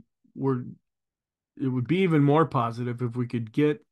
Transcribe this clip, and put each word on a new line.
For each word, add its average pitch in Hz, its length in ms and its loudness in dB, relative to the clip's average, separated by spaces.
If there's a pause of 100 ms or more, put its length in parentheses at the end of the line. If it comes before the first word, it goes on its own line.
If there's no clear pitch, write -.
(340)
we're, 135 280 -4 (1000)
it 135 80 -2
would 127 180 -2
be 160 120 2
even 165 240 4
more 147 240 4
positive 120 560 -4
if 117 120 -4
we 123 120 -4
could 113 260 -6
get 151 400 0